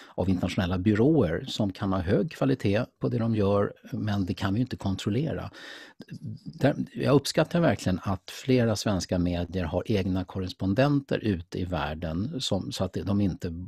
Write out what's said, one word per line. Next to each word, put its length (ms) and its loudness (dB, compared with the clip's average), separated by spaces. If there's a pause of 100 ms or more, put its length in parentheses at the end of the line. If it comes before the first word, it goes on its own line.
(140)
av 140 0
internationella 500 2
byråer 720 4
som 240 -2
kan 200 -2
ha 80 2
hög 300 2
kvalitet 540 0 (140)
på 100 -2
det 100 -2
de 160 0
gör, 380 2 (200)
men 340 -2
det 80 -2
kan 200 0
vi 40 2
ju 40 2
inte 140 -4
kontrollera. 720 -2 (960)
Där, 320 0 (160)
jag 220 2
uppskattar 460 2
verkligen 420 2
att 280 -4
flera 460 2
svenska 420 0
medier 460 0
har 220 -2
egna 380 0
korrespondenter 920 0
ute 420 -2
i 40 -4
världen 760 -4
som, 320 -4
så 120 -2
att 80 -4
de 280 0
inte, 320 -2 (160)